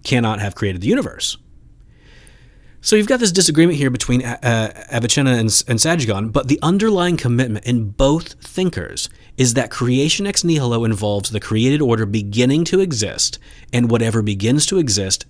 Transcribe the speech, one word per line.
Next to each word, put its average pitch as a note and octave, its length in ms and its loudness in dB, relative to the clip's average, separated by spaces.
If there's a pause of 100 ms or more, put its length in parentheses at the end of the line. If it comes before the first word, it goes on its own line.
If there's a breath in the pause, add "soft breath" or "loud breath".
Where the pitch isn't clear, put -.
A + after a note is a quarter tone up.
cannot A2+ 380 0
have F#2 140 -6
created F#2+ 260 -4
the G#2 80 -4
universe. - 480 -2 (1400 soft breath)
So - 160 2
you've G#3 100 4
got B3+ 140 2
this G#3 120 2
disagreement E3 460 4
here C#3 100 0
between, B2+ 340 0
uh, A#2 680 -2
Avicenna B2+ 420 0
and, A2+ 360 2
and A#2 120 0
Saint-Gigon, A2+ 520 0
but C3 160 0
the D3+ 140 2
underlying F3+ 540 2
commitment A#2+ 480 -2
in A2+ 260 0
both C#3 520 0
thinkers - 640 -4 (300 soft breath)
is B2+ 160 2
that B2+ 160 -2
creation C3+ 560 0
ex G3 180 -2
nihilo B2+ 400 0
involves G#2 460 -2
the G#2+ 100 -4
created B2+ 400 0
order A#2 240 2
beginning A2+ 600 0
to F#3 160 2
exist, B2 580 -2 (340 loud breath)
and A#2+ 180 2
whatever A2+ 300 2
begins G#2+ 460 0
to F#3+ 120 0
exist G2 520 -2